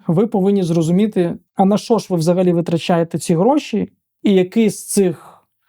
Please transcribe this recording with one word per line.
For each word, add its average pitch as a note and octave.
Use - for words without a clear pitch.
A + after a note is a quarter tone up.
ви F#3
повинні G3+
зрозуміти: E3+
а F#3
на G3
що A3
ж -
ви F#3
взагалі F3
витрачаєте E3+
ці F3
гроші, G#3+
і G#3
який F#3+
з -
цих -